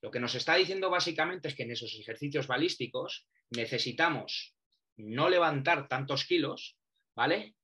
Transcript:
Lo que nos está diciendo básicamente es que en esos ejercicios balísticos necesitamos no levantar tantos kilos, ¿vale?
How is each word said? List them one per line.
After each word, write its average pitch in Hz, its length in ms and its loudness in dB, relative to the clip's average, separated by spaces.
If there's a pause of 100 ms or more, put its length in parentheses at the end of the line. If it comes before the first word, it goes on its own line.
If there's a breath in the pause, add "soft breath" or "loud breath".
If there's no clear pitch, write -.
Lo 107 80 -10
que 120 100 -4
nos 123 140 -2
está 160 220 2
diciendo 190 340 2
básicamente 170 580 0
es 135 60 -6
que - 80 -8
en 117 80 -6
esos 117 280 -8
ejercicios 135 480 -4
balísticos 131 800 0 (240)
necesitamos - 1040 0 (420)
no 117 340 0
levantar 160 580 4
tantos 135 380 -2
kilos, - 500 -2 (400)
¿vale? 160 480 0